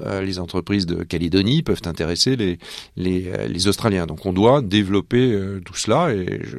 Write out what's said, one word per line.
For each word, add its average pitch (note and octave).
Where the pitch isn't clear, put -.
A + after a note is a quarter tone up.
euh, G2
les F#2+
entreprises F#2
de E2+
Calédonie F#2+
peuvent G2+
intéresser E2+
les, F#2
les, F#2
euh, G#1+
les F2
Australiens. G2
Donc D#2+
on F#2+
doit A2+
développer, G#2
euh, G2
tout F2+
cela, D3
et F#2
je, -